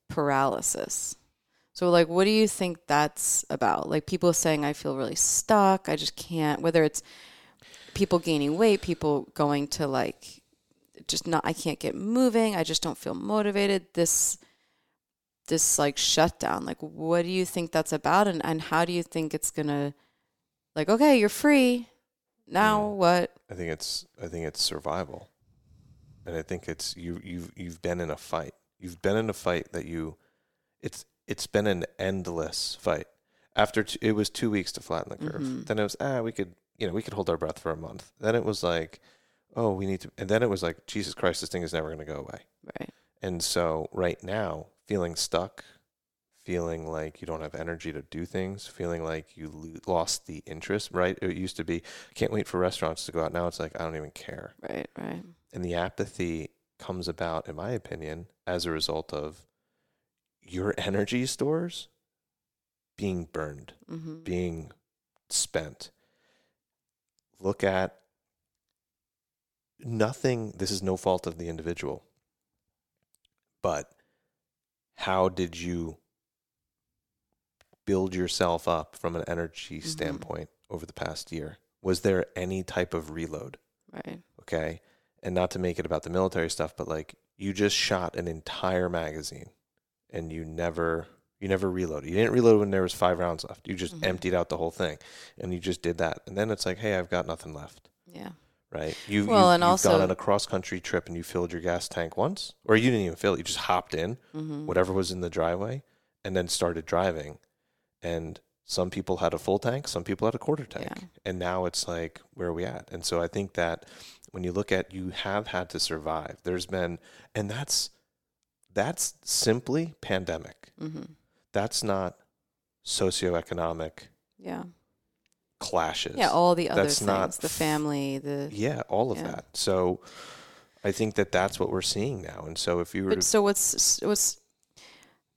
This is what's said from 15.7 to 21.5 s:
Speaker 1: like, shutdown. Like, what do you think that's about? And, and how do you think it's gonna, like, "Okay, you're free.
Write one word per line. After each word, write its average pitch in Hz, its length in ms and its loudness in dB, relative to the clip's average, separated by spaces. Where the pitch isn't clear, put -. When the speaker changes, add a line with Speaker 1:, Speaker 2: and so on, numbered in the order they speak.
Speaker 1:
like, 147 180 2
shutdown. - 680 2
Like, - 160 -6
what 160 420 0
do 170 60 -4
you 185 160 2
think 170 260 -4
that's 160 220 2
about? 175 340 4
And, 170 180 0
and 160 160 0
how 160 240 2
do 175 80 -2
you 175 100 0
think 160 300 -2
it's - 160 -4
gonna, 143 460 -2
like, 156 140 0
"Okay, 262 300 8
you're 208 100 6
free. 254 600 6